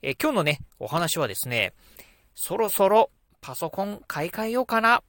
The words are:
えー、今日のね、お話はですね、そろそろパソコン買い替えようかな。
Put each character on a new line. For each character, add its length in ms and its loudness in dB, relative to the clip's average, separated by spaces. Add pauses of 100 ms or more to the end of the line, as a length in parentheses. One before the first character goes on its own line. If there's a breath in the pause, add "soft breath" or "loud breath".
え 80 -4
ー、 120 -4
今 100 2
日 40 2
の 60 2
ね、 160 0 (200)
お 100 -8
話 300 -2
は 80 0
で 100 -6
す 120 -8
ね、 240 0 (640 soft breath)
そ 200 -8
ろ 140 0
そ 180 4
ろ 220 6 (320)
パ 140 -12
ソ 160 -6
コ 160 -6
ン 200 -10
買 200 -4
い 40 -6
替 180 -6
え 20 -4
よ 140 0
う 20 -12
か 160 0
な。 260 4